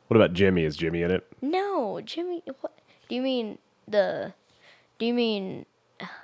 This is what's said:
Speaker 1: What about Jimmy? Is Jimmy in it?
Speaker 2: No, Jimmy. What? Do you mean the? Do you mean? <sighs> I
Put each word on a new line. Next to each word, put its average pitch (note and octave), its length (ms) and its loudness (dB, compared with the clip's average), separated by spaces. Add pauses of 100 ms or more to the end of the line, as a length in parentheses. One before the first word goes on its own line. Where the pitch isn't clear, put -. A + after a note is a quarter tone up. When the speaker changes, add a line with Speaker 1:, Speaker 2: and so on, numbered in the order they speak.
Speaker 1:
What A2+ 100 6
about F2 160 6
Jimmy? F2+ 300 4
Is D2+ 120 -2
Jimmy E2 260 -2
in F2 80 0
it? F#2 160 -2 (140)
Speaker 2:
No, D#4 640 -4
Jimmy. E4+ 380 -8 (180)
What? - 140 -12 (340)
Do A#3 60 -6
you B3+ 80 -2
mean B3 340 -2 (320)
the? F#3+ 460 0 (640)
Do A3+ 80 -2
you A#3+ 80 0
mean? G3+ 500 -2 (180)
<sighs> - 180 -20
I F#3+ 80 -12 (160)